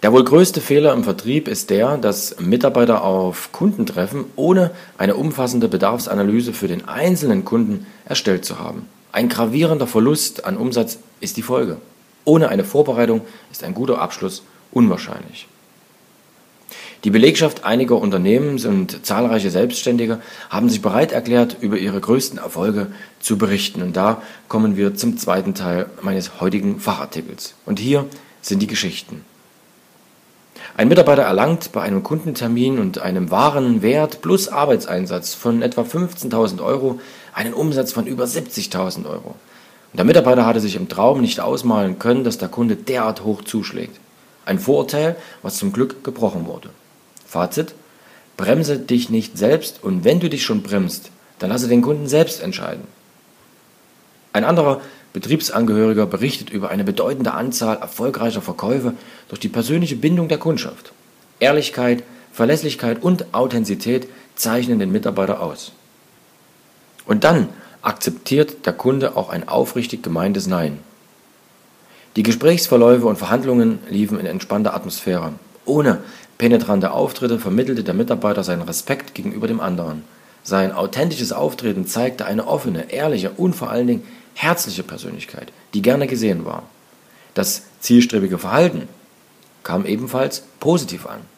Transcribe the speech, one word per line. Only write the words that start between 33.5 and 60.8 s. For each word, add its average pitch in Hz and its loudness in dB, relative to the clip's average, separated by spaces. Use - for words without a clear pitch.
plus 185 0
Arbeitseinsatz 104 -2
von 117 -2
etwa 120 -2
fünfzehntausend 117 -2
Euro 127 -2
einen - -6
Umsatz 135 -2
von 113 -4
über 123 -4
siebzigtausend 92 -6
Euro. - -12
Und - -10
der 87 2
Mitarbeiter 123 6
hatte 113 4
sich 104 -4
im 92 -6
Traum 123 4
nicht - 0
ausmalen 107 0
können, 120 2
dass 117 -2
der 90 -6
Kunde 117 0
derart 110 -4
hoch 104 -2
zuschlägt. 90 -8
Ein 95 -2
Vorurteil, 147 0
was - -8
zum 98 -4
Glück 127 -2
gebrochen 92 -4
wurde. - -14
Fazit: 90 -4
Bremse 143 0
dich 123 0
nicht 113 -2
selbst 123 0
und 92 -2
wenn 143 4
du 175 -2
dich 147 -4
schon 107 0
bremst, 95 -4
dann 92 -4
lasse 123 -2
den 120 6
Kunden 147 0
selbst 151 2
entscheiden. - -8
Ein 104 2
anderer 143 4
Betriebsangehöriger 110 2
berichtet 98 -4
über 98 -4
eine 101 -2
bedeutende 117 -2
Anzahl 113 -2
erfolgreicher 113 -4
Verkäufe 120 -4
durch 107 -12
die - -6
persönliche 143 -2
Bindung 160 0
der 151 0
Kundschaft. - -4